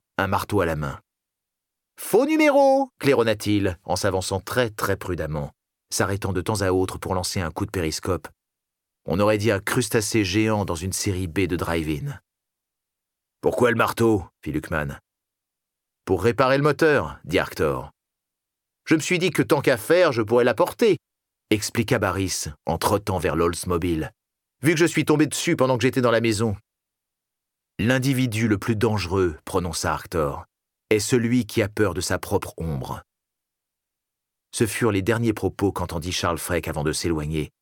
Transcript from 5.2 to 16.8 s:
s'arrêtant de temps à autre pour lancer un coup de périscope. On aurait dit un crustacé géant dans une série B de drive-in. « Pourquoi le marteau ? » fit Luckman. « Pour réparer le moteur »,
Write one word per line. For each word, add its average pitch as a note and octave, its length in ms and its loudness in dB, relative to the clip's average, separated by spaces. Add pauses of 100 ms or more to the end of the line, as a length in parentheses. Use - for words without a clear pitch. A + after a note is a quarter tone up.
s'arrêtant G2+ 420 -2
de F3 80 -2
temps G2+ 220 -2
à F#2 100 2
autre F#2 260 0
pour F2+ 160 -6
lancer F#2 260 -4
un E2 100 -4
coup G2 160 -6
de - 40 -20
périscope. E2 580 -4 (760)
On F2+ 160 -2
aurait G#2+ 180 4
dit G#2+ 140 2
un F#2+ 80 0
crustacé A2+ 640 0
géant G#2 400 0
dans E2+ 100 -4
une F2 180 -6
série F#2 360 -4
B D#2+ 120 -4
de F2+ 140 0
drive-in. « D#2+ 640 -4 (1200)
Pourquoi A#2+ 300 2
le A#2 60 2
marteau ? » A2 480 2 (180)
fit - 80 -8
Luckman. « D2+ 480 -4 (1080)
Pour F#2 200 0
réparer B2+ 320 4
le C#3+ 80 2
moteur », C#3+ 600 2